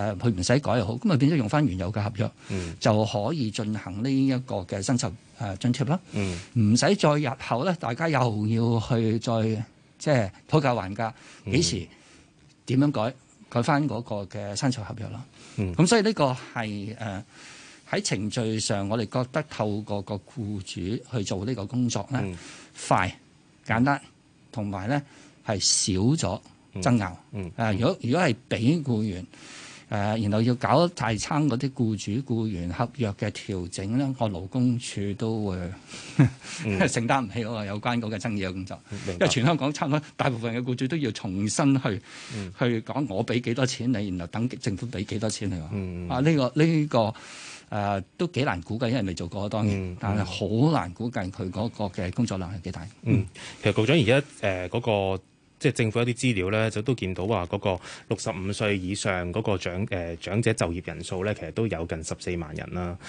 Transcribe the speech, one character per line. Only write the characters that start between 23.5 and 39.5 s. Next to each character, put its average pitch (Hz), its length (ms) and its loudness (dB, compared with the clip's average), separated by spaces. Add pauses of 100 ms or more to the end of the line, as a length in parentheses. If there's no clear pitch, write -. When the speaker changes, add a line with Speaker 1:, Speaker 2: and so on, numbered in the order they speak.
Speaker 1:
簡 113 160 2
單， 139 180 4 (520)
同 104 140 -4
埋 98 220 -6
呢 143 140 0 (420)
係 104 140 0
少 - 420 2 (140)
咗 98 260 -2 (420)
爭 120 160 6
拗。 92 180 -2 (160)
Speaker 2:
嗯。 92 240 -6
嗯。 110 200 2
Speaker 1:
誒， - 20 0
如 113 80 4
果， 180 160 2
如 120 100 0
果 165 80 4
係 143 160 4 (140)
畀 127 340 2
僱 113 180 0
員， 92 240 -4 (640)
誒， 107 320 0
然 101 100 2
後 110 100 4
要 120 140 4
搞 135 320 4
大 113 260 -2
餐 147 340 0
嗰 117 80 2
啲 131 140 -2
僱 110 520 -2
主 131 120 -4
僱 110 120 0
員 87 240 -4
合 120 160 -2 (100)
約 110 160 0
嘅 104 180 -4
調 90 400 -6
整 101 260 -4
呢， 135 220 0
我 113 100 0
勞 92 200 -6
工 123 300 2
處 101 360 -4
都 110 320 -2
會 92 100 -2 (600)
<laughs> 127 100 10 (380)
Speaker 2:
嗯。 107 200 4
Speaker 1:
承 120 220 0
擔 135 160 2
唔 101 80 -6
起 117 80 -6
嗰 107 80 -4
個 110 160 -4
有 101 160 -6
關 120 180 0
嗰 110 120 -2
個 107 80 -4
爭 113 140 -4
議 98 140 -2
嘅 92 60 -2
工 95 140 -6
作。 85 120 -10 (120)
Speaker 2:
明 101 160 -8
白。 95 80 -2
Speaker 1:
因 - 60 -6
為 175 80 6
全 117 180 2
香 170 100 6